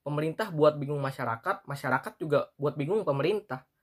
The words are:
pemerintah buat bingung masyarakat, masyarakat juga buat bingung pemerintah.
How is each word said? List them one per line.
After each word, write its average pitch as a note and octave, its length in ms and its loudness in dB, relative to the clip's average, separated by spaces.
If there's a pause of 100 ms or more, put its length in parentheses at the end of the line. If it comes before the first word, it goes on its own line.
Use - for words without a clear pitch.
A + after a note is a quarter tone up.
pemerintah D#3 480 -2
buat D3+ 240 6
bingung C#3+ 240 -4
masyarakat, C3+ 640 -4
masyarakat C#3 480 -2
juga D3 400 0
buat D3 240 -4
bingung D3 240 0
pemerintah. D#3 640 -2 (160)